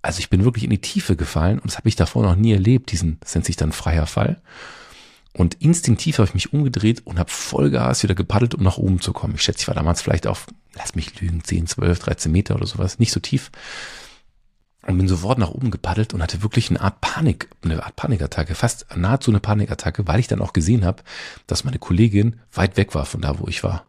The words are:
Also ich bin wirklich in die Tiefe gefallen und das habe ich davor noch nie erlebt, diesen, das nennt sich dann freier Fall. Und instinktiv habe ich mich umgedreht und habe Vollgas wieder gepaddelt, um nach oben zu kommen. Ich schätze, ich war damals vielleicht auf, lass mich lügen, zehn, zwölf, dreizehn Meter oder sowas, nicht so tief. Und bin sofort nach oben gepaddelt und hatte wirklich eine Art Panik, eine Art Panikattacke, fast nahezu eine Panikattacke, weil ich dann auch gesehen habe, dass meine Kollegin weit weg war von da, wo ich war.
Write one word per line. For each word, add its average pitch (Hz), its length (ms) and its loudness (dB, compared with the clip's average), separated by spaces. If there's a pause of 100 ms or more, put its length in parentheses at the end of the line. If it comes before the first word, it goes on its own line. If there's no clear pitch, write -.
Also - 140 -4
ich - 100 -8
bin 95 160 4
wirklich 117 200 2
in - 60 -4
die 104 100 2
Tiefe - 360 -2
gefallen 80 420 0
und - 120 -6
das - 80 -8
habe - 100 0
ich 110 80 0
davor - 260 2
noch 92 140 4
nie 110 160 4
erlebt, 110 400 2
diesen, 82 280 -2
das - 140 -14
nennt 82 120 0
sich 85 100 -2
dann 80 160 0
freier 82 340 0
Fall. - 340 -2 (920)
Und 87 220 2
instinktiv 156 640 2
habe 104 100 4
ich - 60 -4
mich - 180 -2
umgedreht 117 540 0
und 87 120 -4
habe 87 120 -2
Vollgas 65 720 0
wieder 95 120 2
gepaddelt, 101 400 0
um - 80 -2
nach 95 140 4
oben 95 240 2
zu - 140 -4
kommen. 104 200 -4
Ich - 80 -4
schätze, - 200 -2
ich - 60 -4
war - 60 -2
damals 82 280 0
vielleicht - 240 0
auf, - 200 -4 (280)
lass - 200 -12
mich - 260 -6
lügen, 85 220 -2
zehn, 85 240 -2
zwölf, 87 340 0
dreizehn - 300 -2
Meter 90 240 2
oder - 120 -2
sowas, 95 320 -4
nicht 117 140 2
so - 60 -2
tief. - 320 -4 (1300)
Und 92 160 0
bin 95 100 2
sofort 95 300 0
nach 95 120 0
oben 127 200 -2
gepaddelt 95 420 -2
und 82 100 -2
hatte 85 200 -4
wirklich 110 260 0
eine - 140 0
Art - 180 -2
Panik, - 480 -2 (160)
eine 80 180 0
Art - 140 -14
Panikattacke, - 580 -2
fast - 400 -2
nahezu 101 360 0
eine 104 100 4
Panikattacke, 104 680 -2
weil 117 140 2
ich 120 80 -2
dann 98 140 0
auch 92 100 -4
gesehen 95 320 4
habe, 90 180 0 (440)
dass - 180 -4
meine 131 140 -4
Kollegin 104 600 4 (140)
weit - 240 0
weg - 180 0
war 69 120 -2
von - 160 -8
da, 71 160 -2
wo - 100 -6
ich - 160 -6
war. 92 240 -4